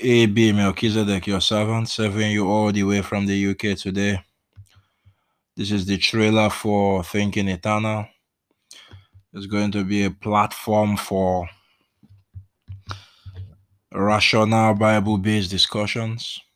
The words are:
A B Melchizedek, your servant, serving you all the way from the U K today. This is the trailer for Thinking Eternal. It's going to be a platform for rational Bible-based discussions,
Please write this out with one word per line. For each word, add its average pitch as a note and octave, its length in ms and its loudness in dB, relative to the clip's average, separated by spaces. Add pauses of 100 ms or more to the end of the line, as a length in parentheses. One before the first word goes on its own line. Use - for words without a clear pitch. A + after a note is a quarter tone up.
A A#2 240 6
B G#2+ 260 4
Melchizedek, G2+ 760 0
your G2 140 0
servant, A2+ 460 0
serving G#2+ 440 -2
you G2+ 180 0
all G#2+ 220 2
the G2+ 100 0
way G2 220 2
from G2+ 240 -2
the G2 80 0
U G2 180 0
K G2 220 -4
today. G2 440 -2 (1400)
This G2 140 -6
is G2 160 0
the G2 140 -2
trailer G#2+ 500 2
for G2+ 540 0
Thinking G2+ 440 -2
Eternal. G#2+ 600 -4 (1200)
It's G2 140 -14
going G#2 280 -2
to G#2 100 -2
be G2+ 220 0
a F#2+ 40 0
platform G#2 880 0
for F#2 500 -2 (2500)
rational G#2+ 800 2
Bible-based G#2 800 2
discussions, A2 880 -4 (160)